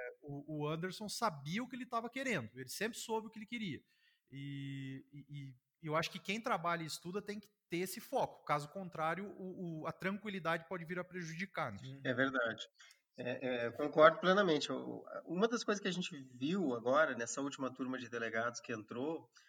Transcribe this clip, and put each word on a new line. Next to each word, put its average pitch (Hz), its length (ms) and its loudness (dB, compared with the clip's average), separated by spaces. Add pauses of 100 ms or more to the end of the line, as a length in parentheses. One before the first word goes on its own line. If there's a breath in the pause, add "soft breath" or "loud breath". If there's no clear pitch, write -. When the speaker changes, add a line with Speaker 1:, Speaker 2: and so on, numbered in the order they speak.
(220)
Speaker 1:
o, 147 380 -8
o 147 80 0
Anderson 175 420 -4
sabia 170 540 0
o 254 40 -6
que 254 80 -10
ele 247 100 -8
tava 233 240 -2
querendo, 226 400 0 (100)
ele 127 100 -10
sempre 226 280 -2
soube 220 300 -2
o - 40 -12
que 220 80 -12
ele 214 60 -10
queria. 202 360 -4 (500)
E, 139 800 -8
e, 143 380 -12 (320)
e 160 60 -6
eu 151 80 2
acho 160 160 4
que 180 80 -8
quem 208 200 -2
trabalha 170 440 2
e - 20 -4
estuda 180 360 -4
tem 208 180 -6
que - 100 -20 (200)
ter 170 100 -2
esse 185 200 -2
foco. - 460 -2
Caso 147 240 0
contrário, 170 680 -2
o, 175 440 -6
o, 135 60 -4
a 160 40 -2
tranquilidade 185 760 -2
pode 175 180 -4
vir 175 140 -4
a 180 40 -4
prejudicar, 170 680 -4
né? 101 80 -10 (240)
Speaker 2:
É 131 100 2
verdade. 123 540 2 (500 soft breath)
É, 127 300 -4
é, 120 200 2
eu 113 60 -2
concordo 151 460 8
plenamente. 180 520 6
O, 127 320 -6 (220)
uma 185 220 2
das 233 160 0
coisas 208 180 0
que 202 60 0
a 185 40 2
gente 175 240 -2 (200)
viu 147 400 2
agora, 131 400 6
nessa 117 260 -2
última 139 320 -2
turma 127 240 -4
de 117 120 -8
delegados 117 500 0
que - 120 -8
entrou, 123 560 -4 (220 soft breath)